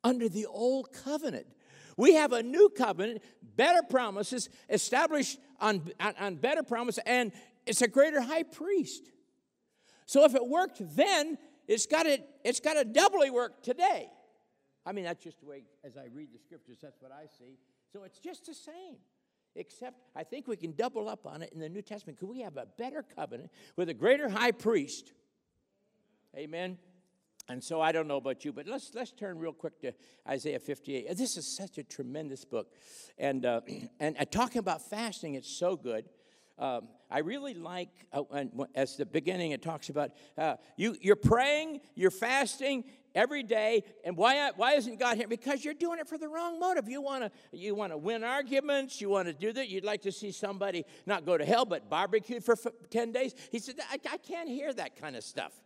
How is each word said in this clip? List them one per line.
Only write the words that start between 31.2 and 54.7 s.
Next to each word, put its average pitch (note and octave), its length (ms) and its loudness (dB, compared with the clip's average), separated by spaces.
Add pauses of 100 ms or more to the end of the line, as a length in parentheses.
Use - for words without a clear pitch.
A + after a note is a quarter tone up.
is D3+ 80 -10
such - 320 -10
a D3+ 60 -10
tremendous C3+ 600 -10
book. A2 260 -6 (460)
And, C3+ 280 0
uh, A#2 160 2 (180)
<clears throat> - 200 -16
and, D3+ 180 -2
uh, C#3+ 80 0
talking A#3+ 340 0
about F3+ 220 -2
fasting, G#3 540 -8
it's B2+ 140 -10
so F3+ 260 0
good. A#2+ 340 -6 (480)
Um, C3 300 -4 (220)
I D3 100 -2
really B3+ 360 -6
like, F3 340 -10 (240)
uh, C#3+ 180 -2
and C#3 200 -6
w-, C3 240 -6
as C3 200 -2
the C#3 100 -4
beginning, E3+ 460 -4
it C3 100 -6
talks D#3+ 280 -8
about, C#3+ 220 -2 (260)
uh, D3+ 180 -2 (220)
you, G#3 240 -2
you're G3+ 140 8
praying, D4 640 2 (140)
you're F3+ 160 4
fasting C4 720 -2 (300)
every C4 280 2
day, G#3+ 400 2 (220)
and F3+ 100 -6
why, C4 400 4
why B3 180 4
isn't A#3 260 0
God A#3+ 180 2
here? A3 100 -4
Because A#3+ 380 -4
you're D4 80 -4
doing E4+ 260 -4
it D4 80 -10
for D#4+ 100 -10
the D#4 100 -8
wrong E4 320 -6
motive. F4 280 0
You C4+ 140 -8
wanna, C4 300 -4 (200)
you G3 240 -6
wanna F#3+ 220 -6
win A3 260 -4
arguments, C4+ 800 -2
you G3+ 80 -4
wanna F#3 240 0
do F#3+ 200 -4
that. B3 160 -4
You'd F#3 140 -6
like G#3+ 200 -4
to G3 80 -2
see G3+ 200 -10
somebody G3 540 -4 (200)
not F3+ 200 -2
go E3+ 120 4
to D3+ 60 2
hell, A3+ 220 4
but E3+ 240 -6
barbecued G3 540 0
for A#3 100 4
f-, A3+ 200 -2 (160)
ten A#3 220 -2
days. B3+ 220 -2 (180)
He A#3 80 -4
said, B3 160 -12 (160)
"I, C#4 80 -6 (120)
I D#4+ 60 -6
can't E4+ 300 -10
hear C#4 260 -6